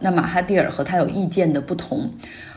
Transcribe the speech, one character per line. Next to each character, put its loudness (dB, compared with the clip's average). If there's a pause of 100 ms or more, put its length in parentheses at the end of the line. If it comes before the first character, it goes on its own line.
那 2
马 2
哈 0
蒂 2
尔 4
和 -4
他 0
有 4
意 -2
见 2
的 2
不 -4
同。 -4 (460)